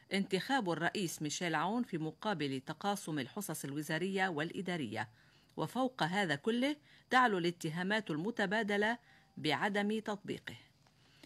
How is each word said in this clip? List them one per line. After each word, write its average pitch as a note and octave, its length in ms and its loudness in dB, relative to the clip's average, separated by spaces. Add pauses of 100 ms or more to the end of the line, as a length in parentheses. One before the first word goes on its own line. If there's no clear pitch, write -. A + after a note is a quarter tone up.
(140)
انتخاب F#3+ 560 2
الرئيس E3 520 0
ميشيل D#3+ 340 0
عون G3 280 2
في F#3+ 140 -4
مقابل D3+ 680 -2
تقاسم F3 540 -2
الحصص D#3 460 -6
الوزارية D#3+ 640 0
والإدارية. D#3 840 -4 (480)
وفوق A#3 460 -2
هذا E3+ 320 2
كله B3 400 0 (340)
تعلو A#3+ 280 6
الاتهامات F3 720 0
المتبادلة G#3 880 0 (400)
بعدم G3+ 640 2
تطبيقه. G3 560 -6 (720)